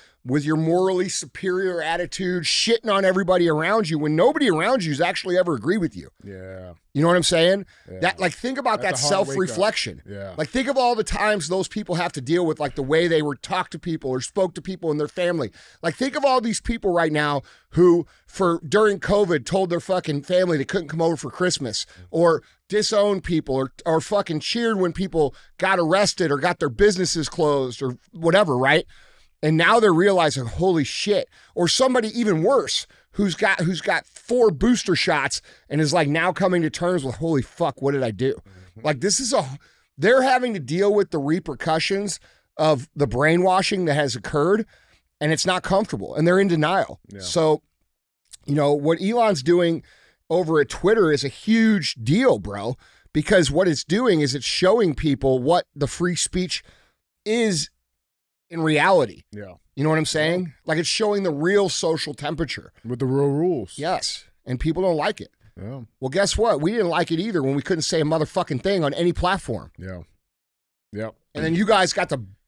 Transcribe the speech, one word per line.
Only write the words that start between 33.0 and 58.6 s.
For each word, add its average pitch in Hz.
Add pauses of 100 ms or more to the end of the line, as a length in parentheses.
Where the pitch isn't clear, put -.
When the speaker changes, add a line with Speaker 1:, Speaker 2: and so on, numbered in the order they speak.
Speaker 1:
who's 101
got, -
who's 165
got 175
four 233
booster 180
shots 143 (260)
and 143
is, 151
like, 160
now 165
coming 180
to 156
terms 175
with, 120
"Holy 151
fuck, -
what 139
did 139
I 117
do?" 127
Speaker 2:
Mm-hmm. -
Speaker 1:
Like, 143
this 196
is 254
a, 196 (540)
they're 240
having 254
to 190
deal 170
with 202
the 160
repercussions 165 (380)
of 156
the 143
brainwashing 175
that 147
has 139
occurred, 175 (540)
and 151
it's 160
not 185
comfortable, -
and 160
they're 185
in 196
denial. 160 (140)
Speaker 2:
Yeah. 101
Speaker 1:
So, 156 (840)
you 143
know, 143
what 151
Elon's 208
doing 170 (480)
over 160
at 139
Twitter 190
is 139
a 139
huge 220
deal, 170
bro, 104 (380)
because 151
what 175
it's 147
doing 196
is 135
it's 135
showing 185
people 135
what 156 (100)
the 139
free 175
speech - (640)
is 214 (800)
in 170